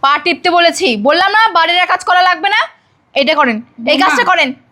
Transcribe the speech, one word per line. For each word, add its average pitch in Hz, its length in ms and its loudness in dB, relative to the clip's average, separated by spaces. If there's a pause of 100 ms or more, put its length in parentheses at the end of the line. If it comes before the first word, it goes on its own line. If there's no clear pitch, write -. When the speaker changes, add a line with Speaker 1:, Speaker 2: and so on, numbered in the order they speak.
Speaker 1:
পা 285 160 0
টিপতে 339 320 -2
বলেছি, 330 480 0
বললাম 320 340 0
না 440 160 4
বাড়ির 339 320 0
আর 359 80 0
কাজ 359 160 -4
করা 359 180 2
লাগবে 359 280 0
না? 415 80 0 (560)
এটা 277 220 0
করেন, 269 200 0
এই 220 60 -10 (180)
Speaker 2:
বৌমা, 277 280 0
Speaker 1:
কাজটা 381 160 0
করেন। 330 300 0 (180)